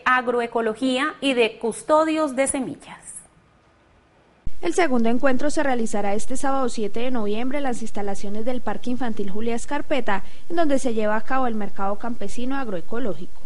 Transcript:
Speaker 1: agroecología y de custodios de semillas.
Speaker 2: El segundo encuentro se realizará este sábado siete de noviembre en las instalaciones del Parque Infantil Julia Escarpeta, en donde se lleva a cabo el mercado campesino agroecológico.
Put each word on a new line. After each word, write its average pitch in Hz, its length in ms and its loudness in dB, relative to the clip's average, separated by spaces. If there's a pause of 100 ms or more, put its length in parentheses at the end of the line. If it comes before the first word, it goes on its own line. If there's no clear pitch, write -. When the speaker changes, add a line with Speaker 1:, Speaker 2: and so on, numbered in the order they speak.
Speaker 1:
agroecología 247 1160 -2
y 269 140 -2
de 220 240 -2
custodios 311 760 -2
de 269 120 -2
semillas. 262 500 -10 (1600)
Speaker 2:
El 339 120 -2
segundo 254 340 2
encuentro 262 440 4
se 302 120 -2
realizará 220 520 -2
este 220 200 2
sábado 269 320 0
siete 214 320 -2
de 254 120 2
noviembre 240 480 0
en 285 40 -2
las 240 180 -2
instalaciones 202 640 2
del 254 160 2
Parque 233 300 -2
Infantil 226 400 0
Julia 233 260 2
Escarpeta, 247 720 0 (240)
en 339 80 2
donde 285 220 4
se 254 140 0
lleva 214 220 0
a 220 60 0
cabo 262 260 2
el 226 80 0
mercado 202 420 0
campesino 240 600 0
agroecológico. 196 880 0